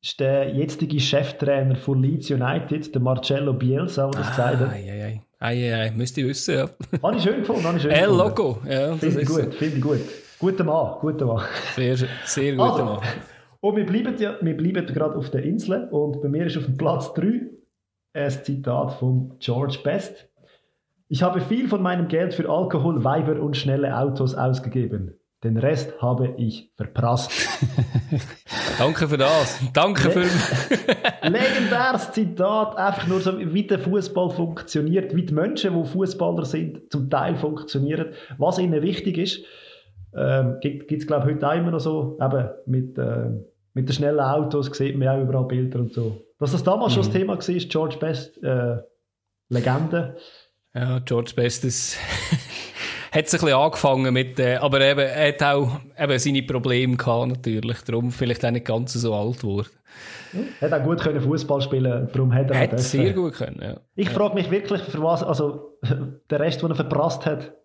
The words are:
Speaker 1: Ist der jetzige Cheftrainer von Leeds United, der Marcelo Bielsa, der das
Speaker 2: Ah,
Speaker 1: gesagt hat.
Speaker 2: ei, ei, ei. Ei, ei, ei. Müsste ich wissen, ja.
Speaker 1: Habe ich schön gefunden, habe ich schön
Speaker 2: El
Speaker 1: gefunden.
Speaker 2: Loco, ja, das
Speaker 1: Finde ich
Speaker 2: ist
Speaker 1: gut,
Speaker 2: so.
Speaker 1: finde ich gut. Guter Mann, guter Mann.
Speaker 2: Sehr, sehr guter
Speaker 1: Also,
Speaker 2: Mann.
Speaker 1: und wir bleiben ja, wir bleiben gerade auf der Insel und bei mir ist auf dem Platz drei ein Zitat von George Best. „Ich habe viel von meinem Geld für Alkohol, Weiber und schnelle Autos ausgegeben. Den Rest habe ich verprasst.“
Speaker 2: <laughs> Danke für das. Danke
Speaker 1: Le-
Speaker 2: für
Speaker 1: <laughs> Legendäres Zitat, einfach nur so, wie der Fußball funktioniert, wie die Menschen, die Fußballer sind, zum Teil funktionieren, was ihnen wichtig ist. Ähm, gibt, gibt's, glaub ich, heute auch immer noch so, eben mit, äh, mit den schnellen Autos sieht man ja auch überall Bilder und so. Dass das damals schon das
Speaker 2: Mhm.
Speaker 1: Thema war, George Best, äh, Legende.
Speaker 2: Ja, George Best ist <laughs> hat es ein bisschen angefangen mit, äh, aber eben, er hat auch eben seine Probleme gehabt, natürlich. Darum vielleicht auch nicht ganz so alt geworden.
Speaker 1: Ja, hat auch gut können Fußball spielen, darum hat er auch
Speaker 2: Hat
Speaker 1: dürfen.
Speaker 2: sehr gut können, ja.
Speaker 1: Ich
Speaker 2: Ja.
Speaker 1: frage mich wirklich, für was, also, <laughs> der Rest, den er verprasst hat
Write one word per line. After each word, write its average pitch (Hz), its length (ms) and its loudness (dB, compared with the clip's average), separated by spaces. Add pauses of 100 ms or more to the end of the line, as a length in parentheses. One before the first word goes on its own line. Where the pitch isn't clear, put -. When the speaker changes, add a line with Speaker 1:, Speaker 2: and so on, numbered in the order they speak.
Speaker 1:
Ist - 180 -10
der 139 360 2
jetzige 151 440 0
Cheftrainer 135 760 2
von 131 260 0
Leeds 143 300 0
United, 147 640 -2
der 131 60 2
Marcelo 131 520 0
Bielsa, 135 560 0
der 139 120 -4
das 101 60 -2
Speaker 2:
Ah, - 40 -4
Speaker 1:
gesagt 123 280 2
hat. 120 140 0
Speaker 2:
ei, 98 180 -10
ei, 104 140 -8
ei. 107 160 -8 (180)
Ei, 120 340 0
ei, 113 80 0
ei. 110 100 0
Müsste 127 300 -2
ich 127 60 0
wissen, 139 280 -2
ja. 135 140 0 (340)
Speaker 1:
Habe 214 140 2
ich 180 60 -2
schön 220 180 2
gefunden, 202 220 -2
habe 170 140 0
ich 139 60 0
schön 147 80 2
Speaker 2:
El 165 160 6
Speaker 1:
gefunden. 196 100 6
Speaker 2:
Loco, 120 500 2
ja, 139 200 0
das 160 120 -2
Speaker 1:
Finde 147 220 2
ich 139 80 0
Speaker 2:
ist 160 60 0
Speaker 1:
gut, 151 100 2
Speaker 2:
so. - 60 -6
Speaker 1:
finde 151 260 -2
ich 127 60 0
gut. 143 160 2 (400)
Guter 190 240 0
Mann, 156 360 0
guter 151 280 -2
Mann. 110 160 0 (320)
Speaker 2:
Sehr, 127 200 0 (300)
sehr 139 280 0
guter 131 180 4
Speaker 1:
Also, 135 140 0
Speaker 2:
Mann. 104 140 -2 (600)
Speaker 1:
und 208 160 2
wir 208 100 2
bleiben 220 320 0
ja, 202 240 -2
wir 160 160 0
bleiben 175 300 0
gerade 156 280 -2
auf 135 140 -4
der 131 140 -2
Insel 185 480 -2
und 147 320 -2
bei 147 60 0
mir 160 180 0
ist 160 100 -4
auf 131 80 -4
dem 127 120 0
Platz 143 360 0
drei 214 280 0 (720)
ein 143 180 -2
Zitat 135 640 -2
von 127 460 0
George 135 440 -2
Best. - 440 -4 (840)
„Ich 139 140 0
habe 180 180 2
viel 233 260 0
von 202 140 0
meinem 180 260 0
Geld 170 260 0
für - 160 -2
Alkohol, 160 540 2
Weiber 147 380 2
und 147 160 -2
schnelle 135 400 0
Autos 135 380 0
ausgegeben. 123 800 -2 (280)
Den 113 140 2
Rest 139 440 0
habe 123 360 0
ich 113 400 -4
verprasst.“ 120 540 -2
Speaker 2:
<laughs> - 1500 -2
Danke 156 320 2
für 147 80 0
das. 139 420 4 (140)
Danke 175 340 4
Speaker 1:
Le- 160 40 4
Speaker 2:
für 185 1160 2
Speaker 1:
<laughs> - 20 4
Legendäres 254 840 2
Zitat, 208 640 2
einfach 190 300 0
nur 190 120 2
so, 185 180 0
wie 190 300 0
der 196 120 2
Fußball 180 500 0
funktioniert, 165 840 0
wie 175 100 2
die 151 80 -2
Menschen, 185 500 0
die 131 60 -4
Fußballer 175 560 0
sind, 156 460 -6
zum 135 180 -2
Teil 147 260 0
funktionieren, 151 800 -2 (240)
was 175 200 2
ihnen 170 240 2
wichtig 175 360 -2
ist. 180 260 -2 (720)
Ähm, 131 460 2
gibt, 143 260 -4
gibt's, 147 180 -4
glaub 147 220 2
ich, 147 80 2
heute 143 120 0
auch 147 60 2
immer 170 180 2
noch 165 80 0
so, 147 400 -2
eben 131 300 2 (160)
mit, 127 320 -2
äh, 120 320 -2 (460)
mit 131 140 0
den 135 40 0
schnellen 147 260 2
Autos 147 460 2 (100)
sieht 135 220 0
man 135 80 0
ja 135 100 4
auch 139 60 0
überall 131 240 2
Bilder 127 340 -2
und 117 140 -2
so. 113 320 -4 (140)
Dass 143 120 0
das 135 120 0
damals 196 300 4
schon - 100 4
das 107 60 2
Speaker 2:
Mhm. 117 80 0
Speaker 1:
Thema 190 200 0
war, - 20 -6 (280)
George 156 320 -2
Best, 156 440 -6
äh, 123 340 0 (720)
Legende. 131 640 0 (580)
Speaker 2:
Ja, 127 260 -2
George 120 360 -2
Best 120 300 0
ist - 380 0
<laughs> - 1080 -6
hat 156 140 2
es - 100 2
ein 160 40 0
bisschen 156 140 4
angefangen 135 600 4
mit, 127 260 0
äh, 127 160 4
aber 135 260 2
eben, 139 200 6
er 143 260 2
hat 147 160 0
auch 143 360 2 (200)
eben 139 200 2
seine 139 240 2
Probleme 127 520 2
gehabt, 120 320 0
natürlich. 117 560 -2
Darum 120 280 -2
vielleicht 120 340 -2
auch 120 60 2
nicht 120 140 -2
ganz 120 280 -2
so 117 200 0
alt 107 280 -2
geworden. 101 280 -4 (920)
Speaker 1:
Ja, 147 100 0
hat 156 100 2
auch - 40 -2
gut 170 160 0
können 147 200 0
Fußball 139 400 0
spielen, 127 500 0
darum 131 220 2
hat 135 160 4
er 135 60 2
auch 127 60 4
Speaker 2:
Hat 131 100 2
Speaker 1:
dürfen. 123 120 0
Speaker 2:
sehr 147 300 2
gut 175 200 0
können, - 280 -8
ja. - 160 -8 (180)
Speaker 1:
Ich 196 120 0
Speaker 2:
Ja. 117 60 -4
Speaker 1:
frage 208 220 2
mich 185 140 0
wirklich, 202 320 0
für 151 220 -6
was, 165 200 2
also, 147 580 -2
<laughs> 131 480 -4
der 147 100 0
Rest, 156 240 0
den 165 60 0
er 156 60 -2
verprasst 147 520 0
hat 147 260 -4 (120)